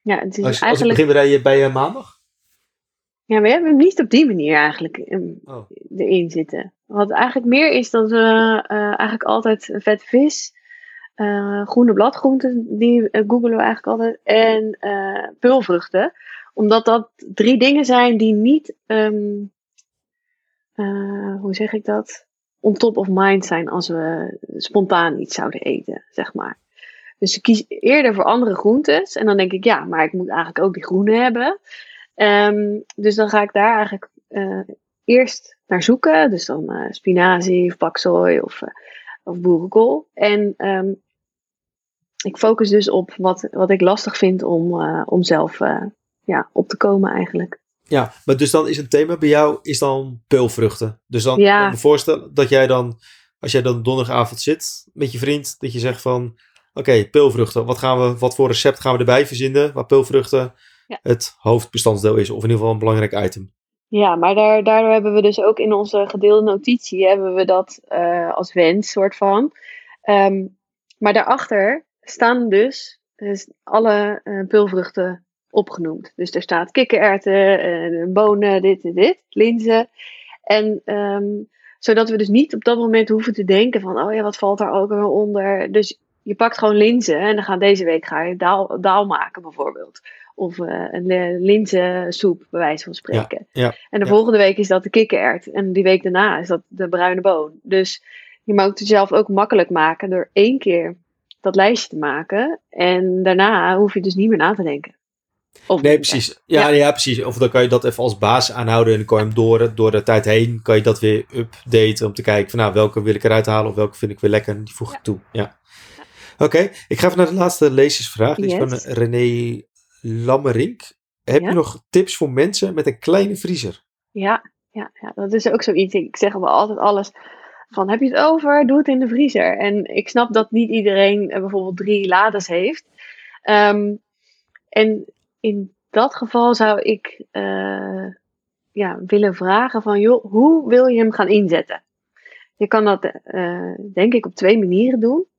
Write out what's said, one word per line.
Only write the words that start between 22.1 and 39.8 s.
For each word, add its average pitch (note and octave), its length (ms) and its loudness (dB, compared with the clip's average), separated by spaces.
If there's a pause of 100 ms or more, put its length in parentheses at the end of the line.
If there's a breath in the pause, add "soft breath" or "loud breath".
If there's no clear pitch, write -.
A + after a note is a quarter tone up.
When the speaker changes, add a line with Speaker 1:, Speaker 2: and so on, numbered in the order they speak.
Speaker 1:
On G#3+ 140 2
top A3+ 220 0
of F#3+ 120 -2
mind G3 380 2
zijn E3 220 -4
als F3+ 200 -6
we E3 480 -6 (200)
spontaan F3+ 640 0
iets - 140 -10
zouden - 260 -8
eten, - 500 -6
zeg - 240 -10
maar. - 240 -10 (600 loud breath)
Dus F#3+ 180 -2
ik - 60 -12
kies A3 260 2
eerder C4 460 2
voor F#3+ 100 -2
andere A3+ 300 2
groentes C#4+ 640 0
en A3 100 -2
dan G3+ 100 2
denk F#3 160 0
ik, F#3+ 120 -6
ja, G#3+ 200 2
maar E3 200 -2
ik D#3 80 -6
moet F3+ 160 -6
eigenlijk E3 300 -6
ook F3+ 160 0
die F3+ 100 -12
groene G3+ 320 0
hebben. B3 420 -2 (560 loud breath)
Ehm, G#3 640 0 (180)
dus G#3 180 0
dan G#3+ 140 0
ga G#3 140 2
ik G#3 100 -6
daar G#3+ 240 2
eigenlijk, G#3 320 -6 (200)
eh, F#3+ 320 -6 (440)
eerst B3 520 2 (100)
naar F3+ 160 -2
zoeken. D4+ 480 2
Dus F3 160 -4
dan, D3 260 -8
eh, - 180 -8
spinazie F3+ 800 0
of F3 60 -12
paksoi F3 640 0
of, - 220 -12
eh, - 60 -14 (560 loud breath)
of F3+ 140 -10
boerenkool. F#3+ 760 0